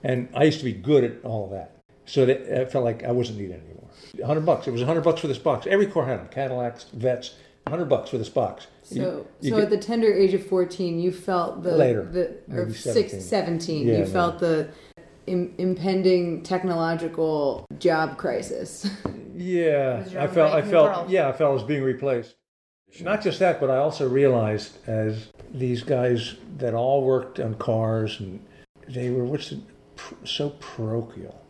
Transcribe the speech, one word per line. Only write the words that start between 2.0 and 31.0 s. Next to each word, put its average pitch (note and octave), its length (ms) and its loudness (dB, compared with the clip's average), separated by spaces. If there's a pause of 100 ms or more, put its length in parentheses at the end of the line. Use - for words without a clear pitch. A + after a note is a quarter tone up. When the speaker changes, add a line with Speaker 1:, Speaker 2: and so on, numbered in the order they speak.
Speaker 1:
So C3+ 180 2
that, C3+ 160 4 (200)
I B2+ 40 0
felt B2+ 200 -2
like A#2 200 -2
I A#2+ 80 -2
wasn't A2+ 260 -2
needed F2+ 240 -10
anymore. - 260 -20 (340)
A - 40 -6
hundred D#3 200 0
bucks. D#3+ 200 2
It C#3 40 -2
was A#2+ 100 -4
a B2 60 0
hundred D#3+ 180 0
bucks E3 160 2
for D#3+ 80 -4
this B2+ 100 -2
box. C3 300 -2
Every G3 180 4
car D#3+ 200 -2
had B2 140 -2
'em. E2+ 80 -16
Cadillacs, B2 680 -6
Vettes, B2 400 -2 (320)
a A#2+ 40 -4
hundred D#3+ 200 -2
bucks - 180 2
for C3 80 -4
this A2 140 -4
box. A2 360 -2 (240)
You, C3 120 -4
Speaker 2:
So, - 240 -4 (160)
Speaker 1:
you B3+ 80 0
Speaker 2:
so A3 60 2
Speaker 1:
could G#3 80 6
Speaker 2:
at G#3 60 0
the G3+ 60 4
tender A3+ 360 2
age F#3+ 200 4
of F#3+ 140 0
fourteen, F3+ 520 0
you F3+ 140 0
felt F3+ 500 -2
the, F3 140 0
Speaker 1:
Later. A#2+ 340 4
Speaker 2:
the, F3+ 120 -2 (280)
or - 140 -2
Speaker 1:
Maybe A2 80 -6
Speaker 2:
six, - 400 0
Speaker 1:
seventeen. F#2+ 80 -8
Speaker 2:
seventeen, D#3+ 680 -2
Speaker 1:
Yeah, A#2 100 4
Speaker 2:
you - 20 -
Speaker 1:
no. - 60 2
Speaker 2:
felt E3+ 320 0
the D#3+ 300 0 (580)
im-, F3 320 -2
impending F3+ 840 2
technological E3 1200 -2 (120)
job D#3+ 380 2
crisis. - 760 -6
<laughs> G3+ 60 -16 (360)
Speaker 1:
Yeah, D#3 680 0
Speaker 3:
Was - 100 -12
your - 80 -6
Speaker 1:
I D3 60 0
Speaker 3:
own - 80 -4
Speaker 1:
felt, D#3 160 6
I - 100 2
Speaker 3:
brave D3 60 -4
new D3+ 40 -4
Speaker 1:
felt, D#3 260 8
Speaker 3:
world. F3 140 -6
Speaker 1:
yeah, E3+ 180 4
I C3 40 0
felt D3 200 2
I - 20 2
was A#2 80 -2
being C#3 200 -2
replaced. B2+ 520 -2 (680)
Not G3 220 -2
just F#3+ 160 0
that, F3 200 4
but C3+ 120 2
I C3 80 4
also D3 280 0
realized A#2+ 680 2 (100)
as A2 420 -2 (260)
these B2 280 -2
guys B2 520 0 (240)
that A#2+ 160 -2
all C3 300 2
worked C3 360 2
on A2 140 -4
cars, A2 680 0
and F#2+ 200 -10 (460)
they B2 220 -6
were, B2 160 0
what's C#3 240 -4
the, A2 120 -10 (360)
pr-, - 300 -16
so D3 240 -4 (100)
parochial. A2+ 880 -8